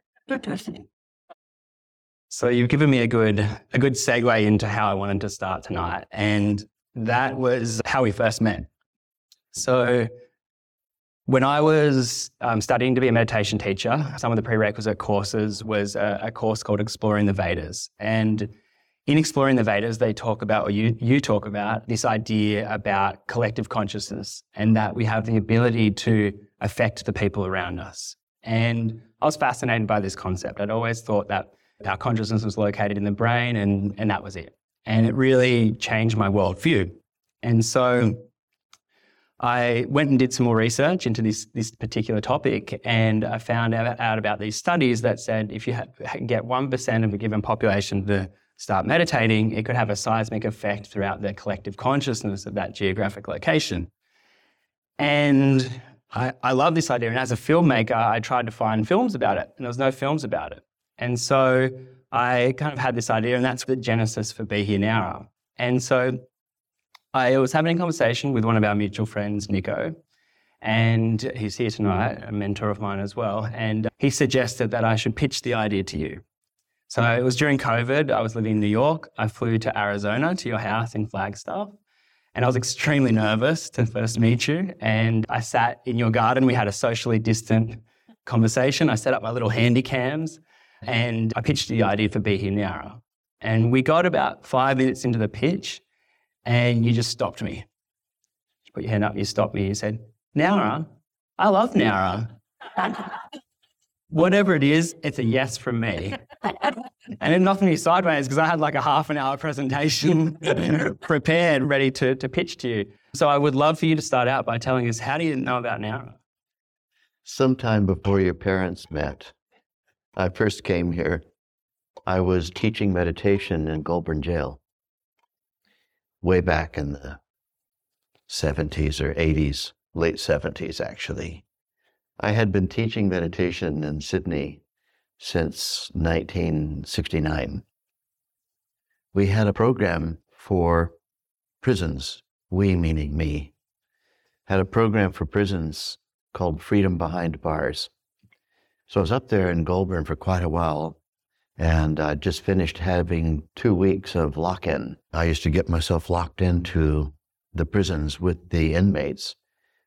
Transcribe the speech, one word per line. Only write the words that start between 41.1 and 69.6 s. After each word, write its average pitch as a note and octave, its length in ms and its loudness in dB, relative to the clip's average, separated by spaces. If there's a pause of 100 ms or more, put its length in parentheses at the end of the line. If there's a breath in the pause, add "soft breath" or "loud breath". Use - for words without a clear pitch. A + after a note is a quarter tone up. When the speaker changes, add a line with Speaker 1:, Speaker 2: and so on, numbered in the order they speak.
Speaker 1:
this, G#2+ 320 -2
this A2 160 -4
particular A2 500 -4
topic, A2+ 640 -2
and A2 400 2
I A2 140 -4
found A#2 360 0
out, A#2 260 -2
out A2+ 180 0
about G#2+ 200 -2
these G#2+ 180 -6
studies C3+ 460 2
that G#2+ 180 0
said A2 300 -2
if A2 160 -10
you A#2+ 80 -2
ha-, A#2 100 -6 (200)
ha-, - 220 -8
get A2+ 180 -2
one B2+ 240 -2
percent B2 360 0
of G#2 100 0
a - 20 -2
given G#2+ 240 -4
population G2+ 640 0
to G2 220 0 (280 soft breath)
start - 280 -2
meditating, A2+ 680 2
it A2 120 -4
could A#2+ 120 -2
have A2 140 0
a G2+ 40 -2
seismic A2 500 -2
effect G#2 440 -4
throughout G2 340 -4
the G2 100 -4
collective G2 440 -8
consciousness B2 680 -2
of - 100 -10
that G2 200 -4
geographic G2 540 -4
location. F#2+ 600 -2 (1120)
And C#3 840 2 (300 loud breath)
I, B2+ 220 -2 (100)
I B2+ 100 2
love D3 220 4
this D#3+ 160 0
idea. A#2+ 200 0
And A#2 80 -2
as B2+ 120 -2
a A#2+ 60 0
filmmaker, C3 560 4
I A2+ 260 2
tried A#2+ 280 -2
to A2+ 60 -8
find A2 360 0
films G#3+ 260 2
about A2 240 0
it, D#2 180 -6
and C3+ 80 -10
there B2 40 -6
was A#2+ 100 -6
no C3+ 140 2
films C#3 320 -2
about D#2+ 260 -6
it. - 140 -18 (340)
And B2 220 -2
so C3 500 4 (400 loud breath)
I B2 480 2
kind D3 140 -4
of B2+ 80 -8
had B2+ 160 0
this A#2 120 -2
idea, A#2 280 2
and B2 80 0
that's B2+ 200 -2
the C3 120 0
genesis A2+ 560 -2
for - 100 -12
Be G#2 220 -2
Here G2+ 160 2
Now. G#2 480 -2 (280)
And B2 240 0
so B2+ 380 0 (960)
I C3 240 4
was C3 140 2
having E3 240 2
a - 20 -2
conversation C#3+ 540 0
with A2+ 120 0
one A2+ 120 2
of G#2+ 80 4
our G#2 100 2
mutual G#2 320 -2
friends, G#2 420 -6
Nico, G2+ 460 -4 (640)